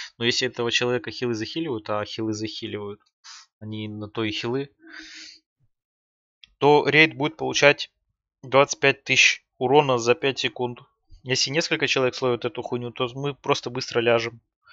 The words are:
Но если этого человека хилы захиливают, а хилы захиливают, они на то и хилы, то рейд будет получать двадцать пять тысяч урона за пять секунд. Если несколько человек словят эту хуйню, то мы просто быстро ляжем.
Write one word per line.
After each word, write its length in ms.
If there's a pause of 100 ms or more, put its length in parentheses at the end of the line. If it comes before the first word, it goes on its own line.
(160)
Но 80
если 240
этого 220
человека 400
хилы 240
захиливают, 560
а 160
хилы 260
захиливают, 680 (580)
они 280
на 200
то 160
и 60
хилы, 400 (1900)
то 320
рейд 260
будет 220
получать 540 (520)
двадцать 380
пять 240
тысяч 400 (140)
урона 400
за 160
пять 240
секунд. 420 (420)
Если 280
несколько 360
человек 280
словят 300
эту 180
хуйню, 300
то 220
мы 200
просто 360
быстро 300
ляжем. 400 (320)